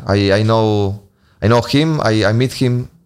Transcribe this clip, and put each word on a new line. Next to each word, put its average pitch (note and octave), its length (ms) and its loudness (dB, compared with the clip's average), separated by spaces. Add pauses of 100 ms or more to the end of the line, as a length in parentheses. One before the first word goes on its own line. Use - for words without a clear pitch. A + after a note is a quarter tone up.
I, G2 260 2
I G#2 100 2
know, G#2+ 600 0 (400)
I G2 60 2
know A#2+ 120 4
him. D3+ 400 0
I, A2 240 0
I G2+ 80 0
meet B2 200 0
him, B2 360 -2 (180)